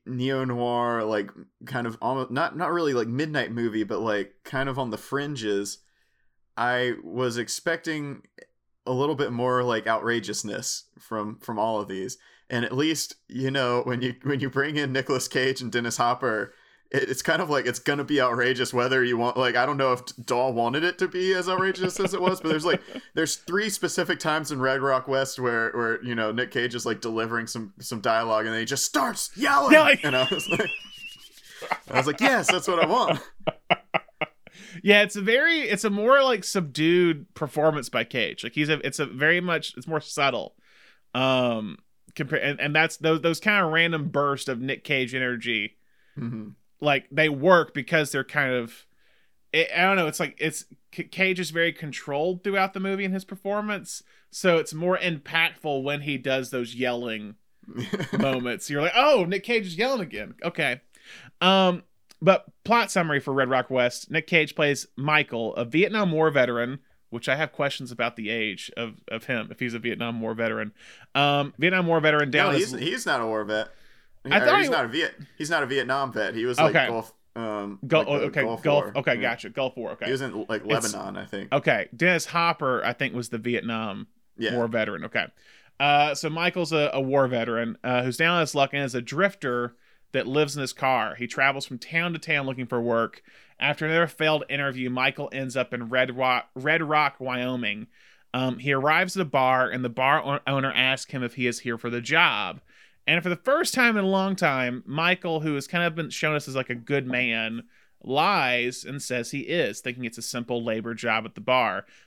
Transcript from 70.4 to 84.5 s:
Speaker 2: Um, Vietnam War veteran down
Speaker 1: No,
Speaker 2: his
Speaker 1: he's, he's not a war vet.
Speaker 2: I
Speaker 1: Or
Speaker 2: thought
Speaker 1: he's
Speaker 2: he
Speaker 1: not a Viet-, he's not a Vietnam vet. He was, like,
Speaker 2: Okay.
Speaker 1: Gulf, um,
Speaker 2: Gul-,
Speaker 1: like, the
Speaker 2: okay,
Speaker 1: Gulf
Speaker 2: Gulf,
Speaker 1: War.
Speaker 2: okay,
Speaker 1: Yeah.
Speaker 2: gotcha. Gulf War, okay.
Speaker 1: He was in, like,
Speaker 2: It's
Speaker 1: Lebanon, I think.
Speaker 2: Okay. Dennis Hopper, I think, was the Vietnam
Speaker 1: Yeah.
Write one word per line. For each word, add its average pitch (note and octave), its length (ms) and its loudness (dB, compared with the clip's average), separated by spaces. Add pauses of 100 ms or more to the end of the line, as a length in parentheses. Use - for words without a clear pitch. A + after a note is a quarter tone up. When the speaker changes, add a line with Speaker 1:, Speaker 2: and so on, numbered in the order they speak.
Speaker 2:
Um, C#3+ 440 2
Vietnam F3+ 280 2
War E3 120 4
veteran D3 320 4
down C#3+ 220 4
Speaker 1:
No, D3 60 2
Speaker 2:
his F#3 120 0
Speaker 1:
he's, B2+ 100 -6
he's E3 240 -4
not C#3 160 0
a A2+ 40 -2
war G#2+ 180 -2
vet. G#2+ 260 -2 (560)
Speaker 2:
I D#3+ 160 4
Speaker 1:
Or B3+ 40 4
Speaker 2:
thought E4+ 120 6
Speaker 1:
he's F4+ 100 2
Speaker 2:
he C4+ 60 0
Speaker 1:
not C#3 120 0
a - 20 -8
Viet-, D3 260 -2 (240)
he's D#3 120 -6
not D#3+ 140 2
a B2 40 -2
Vietnam C3+ 440 0
vet. G#2 240 -2
He A2+ 100 -2
was, B2 120 0
like, D#3 180 4
Speaker 2:
Okay. C3+ 120 4
Speaker 1:
Gulf, - 260 -6 (220)
um, G#2 520 -6
Speaker 2:
Gul-, D#3 120 4
Speaker 1:
like, - 80 0
the C#3+ 200 -2
Speaker 2:
okay, C#3+ 140 -2
Speaker 1:
Gulf A2+ 220 -4
Speaker 2:
Gulf, D3 220 4
Speaker 1:
War. G#2 120 -10
Speaker 2:
okay, C3+ 180 0
Speaker 1:
Yeah. A#2+ 60 -6
Speaker 2:
gotcha. A#2+ 280 -4
Gulf C3 280 -4
War, A2+ 140 -6
okay. - 160 -8
Speaker 1:
He C3 40 -2
was C3 100 -2
in, A2 280 -6
like, G#2+ 160 -2
Speaker 2:
It's A2 280 0
Speaker 1:
Lebanon, G2 240 -8
I F#2+ 80 -10
think. G2 280 -6
Speaker 2:
Okay. C3 420 2
Dennis E3+ 300 2
Hopper, D#3 580 0
I A#2+ 100 0
think, C3+ 200 -4
was A#2+ 160 -6
the A#2+ 80 -6
Vietnam A2 720 -4 (300)
Speaker 1:
Yeah. A2 180 -2